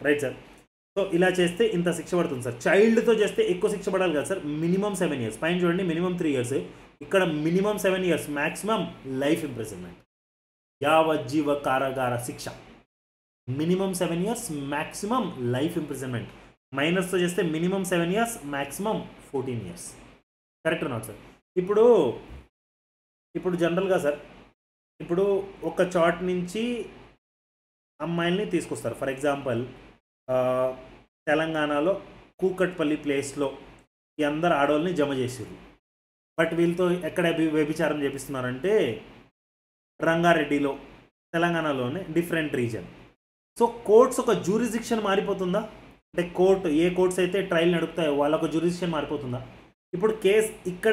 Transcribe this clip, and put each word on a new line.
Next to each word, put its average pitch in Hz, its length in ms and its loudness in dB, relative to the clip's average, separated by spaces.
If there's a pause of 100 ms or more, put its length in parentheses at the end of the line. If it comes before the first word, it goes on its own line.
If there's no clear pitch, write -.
Right 147 180 4
sir. 123 100 -4 (640)
So 196 60 2 (140)
ఇలా 185 120 4 (100)
చేస్తే 175 240 2 (140)
ఇంత 175 120 0 (100)
శిక్ష - 220 -10
పడుతుంది 135 260 -2
సార్. 117 100 -6 (100)
చైల్డ్‌తో 220 540 6
చేస్తే 208 220 2 (100)
ఎక్కువ 180 220 0
శిక్ష - 200 -6
పడాలి 185 220 2
కదా 139 160 0
సార్, 190 100 -4 (220)
Minimum 196 380 0
seven 147 220 0
years. 107 200 -6
పైన 175 180 2
చూడండి, 180 300 2
minimum 175 300 -2
three 156 120 0
years, 123 220 -2 (500)
ఇక్కడ 190 160 4 (240)
మినిమం 196 400 2
సెవెన్ 185 240 2
ఇయర్స్, 147 180 -2 (120)
మ్యాక్సిమం 180 420 -2 (400)
లైఫ్ 160 280 0
ఇంప్రిజన్‌మెంట్, 101 520 -12 (840)
యావజ్జీవ 147 680 2 (120)
కారాగార 131 440 0 (140)
శిక్ష. - 200 -10 (1120)
మినిమం 185 300 2 (100)
సెవెన్ 170 240 0
ఇయర్స్, 226 200 -4 (300)
మ్యాక్సిమం 208 480 -4 (320)
లైఫ్ 156 280 -2
ఇంప్రిజన్‌మెంట్. 127 460 -6 (480)
మైనర్స్‌తో 175 460 0
చేస్తే 175 180 0 (140)
మినిమం 185 260 0 (120)
సెవెన్ 170 240 0
ఇయర్స్, 233 200 -2 (200)
మ్యాక్సిమం 185 400 -4 (320)
ఫోర్టీన్ 123 380 -4
ఇయర్స్. - 200 -14 (760)
correct 165 220 -2
or - 40 -4
not 110 160 -6
sir? 107 100 -14 (440)
ఇప్పుడు, 202 240 4 (1500)
ఇప్పుడు 175 240 -2
జనరల్గా 185 400 2
sir, 143 160 0 (840)
ఇప్పుడు 170 220 0 (440)
ఒక 170 120 0 (140)
చోట 175 220 4 (120)
నుంచి 180 320 -4 (1400)
అమ్మాయిల్ని 170 480 0
తీసుకొస్తారు. 131 480 -4
For 135 140 -2
example, 135 460 -2 (720)
ఆ, 127 40 2 (920)
తెలంగాణలో 156 640 2 (480)
కూకట్పల్లి 180 640 0
ప్లేస్లో 139 440 -2 (680)
ఈ 151 120 0
అందరు 165 300 2
ఆడవాళ్ళని 151 400 2
జమ 139 220 0
చేసిర్రు. 110 340 -8 (840)
But 165 200 2
వీళ్ళతో 175 280 2 (220)
ఎక్కడ 175 200 0
వ్యభి-, 160 280 2
వ్యభిచారం 151 480 0
చేపిస్తున్నారంటే 135 720 -4 (1300)
రంగారెడ్డిలో, 151 640 2 (640)
తెలంగాణలోనే 160 680 0 (160)
డిఫరెంట్ 165 420 -2
రీజన్. 117 260 -4 (720)
So 233 80 4 (220)
కోర్ట్స్ 247 360 8
ఒక 220 120 2 (100)
జ్యూరిస్డిక్షన్ 226 640 0
మారిపోతుందా? 196 560 0 (480)
అంటే 175 120 0 (140)
కోర్టు, 185 320 4 (140)
ఏ - 20 4 (140)
కోర్ట్స్ 185 240 2
అయితే 190 160 0 (100)
ట్రయల్ 170 280 4
నడుపుతాయో 160 440 0
వాళ్ళ 147 180 2
ఒక 160 140 0
జ్యూరిస్డిక్షన్ 170 420 0
మారిపోతుందా? 135 460 -4 (540)
ఇప్పుడు 214 180 2 (100)
కేసు 214 260 4 (200)
ఇక్కడ 220 220 2